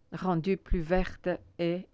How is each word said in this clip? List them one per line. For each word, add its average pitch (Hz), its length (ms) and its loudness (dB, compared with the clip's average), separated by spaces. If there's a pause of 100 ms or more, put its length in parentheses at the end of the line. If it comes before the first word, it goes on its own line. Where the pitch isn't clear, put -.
(120)
rendue 170 440 0
plus - 240 0
verte 180 480 0 (300)
et 170 360 -2